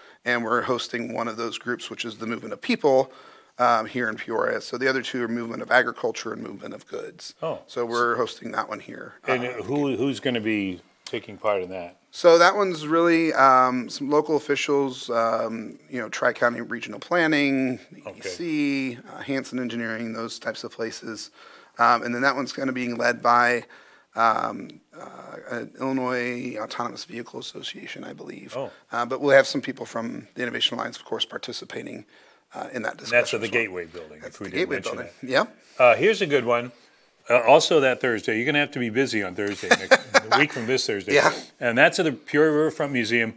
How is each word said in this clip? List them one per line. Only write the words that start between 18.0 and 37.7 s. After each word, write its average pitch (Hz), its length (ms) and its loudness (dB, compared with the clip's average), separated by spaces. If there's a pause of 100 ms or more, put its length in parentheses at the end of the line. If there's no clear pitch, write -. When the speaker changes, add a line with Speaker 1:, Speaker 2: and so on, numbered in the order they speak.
Speaker 2:
Okay. - 80 -18
Speaker 1:
E - 40 -20
D - 60 -8
C, 143 680 -2 (140)
uh, - 100 -14
Hanson 131 360 -6
Engineering, 117 540 -6
those 113 260 -8
types - 240 -8
of 113 100 -10
places. 113 580 -8 (480)
Um, 117 240 4
and 120 120 -4
then 120 80 -4
that 135 140 2
one's 131 160 -6
gonna 135 200 -4
be 123 200 -4
led 120 300 -2
by, 120 420 4 (500)
um, 110 640 0 (180)
uh, - 380 -16 (140)
an 117 300 -8
Illinois 123 800 -2
Autonomous 120 480 -8
Vehicle 117 340 -12
Association, - 640 -12
I 131 80 -12
believe. - 440 -16
Speaker 2:
Oh. 131 140 -8 (200)
Speaker 1:
Uh, 120 160 -2
but 127 160 -4
we'll 139 120 6
have 135 120 8
some 135 160 -2
people 117 240 -8
from - 480 -8
the - 80 -6
Innovation 120 340 -2
Alliance, 117 220 -6
of - 80 -20
course, - 180 -6
participating, - 800 -10 (500)
uh, - 200 -8
in 120 80 -4
that - 100 -4
Speaker 2:
And - 80 -18
that's 123 120 -6
at 120 100 8
Speaker 1:
discussion 117 180 -2
Speaker 2:
the 113 60 -2
Speaker 1:
as 101 60 -4
well. 117 100 2
Speaker 2:
Gateway 92 240 -6
Building, 78 340 -16
Speaker 1:
That's 104 160 -16
Speaker 2:
if - 40 -20
we 101 80 -8
Speaker 1:
the - 20 -10
Speaker 2:
did 101 80 -8
Speaker 1:
Gateway 156 180 -2
Speaker 2:
mention 117 200 -6
Speaker 1:
Building. 120 160 -12 (100)
Speaker 2:
that. 127 80 -10
Speaker 1:
Yep. 151 260 0 (220)
Speaker 2:
Uh, 123 180 10
here's 190 240 2
a 196 60 2
good 139 180 2
one. 120 280 0 (580)
Uh, 123 100 8
also 151 400 8